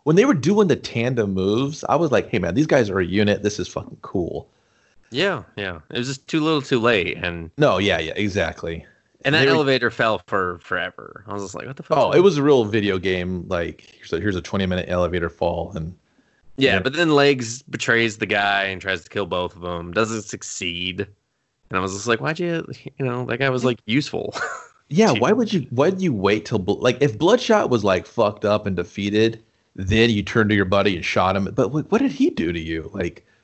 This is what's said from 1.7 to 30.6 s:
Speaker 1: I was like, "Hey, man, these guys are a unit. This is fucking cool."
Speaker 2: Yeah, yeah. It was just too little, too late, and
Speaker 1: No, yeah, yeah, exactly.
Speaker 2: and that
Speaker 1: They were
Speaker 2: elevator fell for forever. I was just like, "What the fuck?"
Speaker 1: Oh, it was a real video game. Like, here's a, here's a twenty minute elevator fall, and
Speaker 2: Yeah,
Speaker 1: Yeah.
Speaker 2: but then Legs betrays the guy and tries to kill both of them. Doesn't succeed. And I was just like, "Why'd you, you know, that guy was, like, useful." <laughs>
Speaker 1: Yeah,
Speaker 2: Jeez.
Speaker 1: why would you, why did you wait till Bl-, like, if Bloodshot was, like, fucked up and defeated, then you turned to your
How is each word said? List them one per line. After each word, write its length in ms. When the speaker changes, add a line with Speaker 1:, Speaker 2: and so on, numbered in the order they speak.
Speaker 1:
I 60
was 160
like, 200
"Hey, 100
man, 160
these 100
guys 240
are 80
a 80
unit. 380
This 160
is 80
fucking 340
cool." 460
Speaker 2:
Yeah, 340
yeah. 220
It 60
was 100
just 220
too 140
little, 180
too 180
late, 380
and 400
Speaker 1:
No, 220
yeah, 200
yeah, 160
exactly. 680
Speaker 2:
and 100
that 60
Speaker 1:
They 60
were 80
Speaker 2:
elevator 360
fell 360
for 320
forever. 680
I 60
was 100
just 120
like, 120
"What 120
the 40
fuck?" 140
Speaker 1:
Oh, 160
it 80
was 160
a 60
real 240
video 320
game. 500
Like, 320
here's 160
a, 80
here's 160
a 60
twenty 240
minute 240
elevator 400
fall, 440
and 200
Speaker 2:
Yeah, 160
Speaker 1:
Yeah. 60
Speaker 2:
but 120
then 220
Legs 480
betrays 560
the 80
guy 380
and 180
tries 200
to 60
kill 160
both 320
of 60
them. 300
Doesn't 320
succeed. 840
And 80
I 20
was 140
just 120
like, 140
"Why'd 180
you, 280
you 80
know, 180
that 140
guy 100
was, 160
like, 220
useful." 540
<laughs> 40
Speaker 1:
Yeah, 180
Speaker 2:
Jeez. 120
Speaker 1:
why 120
would 200
you, 160
why 220
did 100
you 140
wait 320
till 120
Bl-, 240
like, 200
if 160
Bloodshot 500
was, 160
like, 220
fucked 400
up 200
and 80
defeated, 640
then 320
you 140
turned 260
to 80
your 80